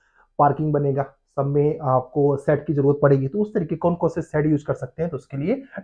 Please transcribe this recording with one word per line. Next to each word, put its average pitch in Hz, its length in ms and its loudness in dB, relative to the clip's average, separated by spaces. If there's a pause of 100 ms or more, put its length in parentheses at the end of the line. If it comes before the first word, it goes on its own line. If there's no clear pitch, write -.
(400)
parking 147 340 2
बनेगा, 139 300 0
सब - 420 -8
में 147 340 0
आपको 139 580 0
set 147 300 -2
की 165 60 0
जरूरत 143 280 2
पड़ेगी, 139 260 4
तो 202 120 -4
उस 208 140 -4
तरीके 175 220 -4
कौन 175 200 0
कौन 170 140 -2
से 165 120 -6
set 151 240 -2
यूज़ 151 200 0
कर 135 80 -2
सकते 135 300 -8
हैं, 170 60 -4
तो - 80 -8
उसके 135 200 -12
लिए 208 260 -2 (200)